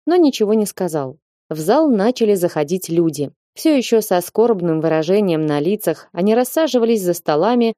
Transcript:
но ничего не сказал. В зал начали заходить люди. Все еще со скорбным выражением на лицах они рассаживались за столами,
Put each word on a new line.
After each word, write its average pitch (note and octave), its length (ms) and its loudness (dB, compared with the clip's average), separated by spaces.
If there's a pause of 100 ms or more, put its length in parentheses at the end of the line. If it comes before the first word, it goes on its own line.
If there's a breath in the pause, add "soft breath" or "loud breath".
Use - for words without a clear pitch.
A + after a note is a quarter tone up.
но E4+ 100 2
ничего B3 380 2
не G#3+ 100 2
сказал. D#3+ 540 -6 (320)
В D#3 80 -8
зал C4 320 2
начали G#3+ 440 2
заходить E3+ 540 -2
люди. D#3+ 440 -2 (220)
Все D#4 220 0
еще A#3 240 2
со F#3 200 0
скорбным F3 600 0
выражением D#3+ 640 0
на D3 140 0
лицах F3 520 -4
они G3+ 220 0
рассаживались A#3+ 680 0
за F3 120 0
столами, A3 640 0